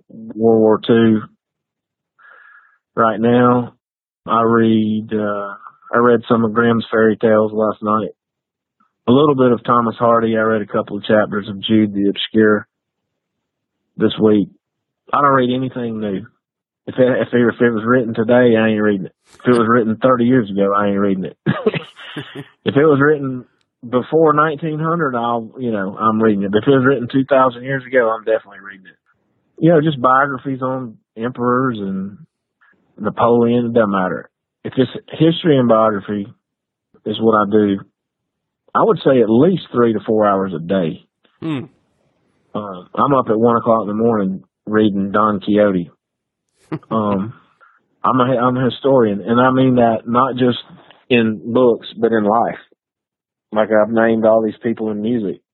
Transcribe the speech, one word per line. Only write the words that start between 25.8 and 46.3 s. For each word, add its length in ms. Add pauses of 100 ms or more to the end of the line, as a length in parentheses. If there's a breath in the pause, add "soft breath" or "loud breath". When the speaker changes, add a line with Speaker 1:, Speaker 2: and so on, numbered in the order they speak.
Speaker 1:
I'm 220
reading 240
it. 60
But 120
if 60
it 20
was 160
written 260
two 160
thousand 360
years 220
ago, 240
I'm 140
definitely 400
reading 220
it. 100 (640)
You 140
know, 100
just 180
biographies 640
on 340 (200)
emperors 640
and 480 (720 soft breath)
Napoleon, 680
it 80
doesn't 160
matter, 400 (360)
if 100
it's 140 (220)
history 460
and 100
biography 580 (800)
is 160
what 200
I 100
do, 280 (960)
I 80
would 220
say 180
at 80
least 420
three 200
to 120
four 220
hours 280
a 40
day. 480 (340)
Speaker 2:
Hmm. 260 (880)
Speaker 1:
Uh, 300 (100)
I'm 200
up 140
at 100
one 180
o'clock 260
in 60
the 60
morning 480 (240)
reading 460
Don 280
Quixote. 500 (800)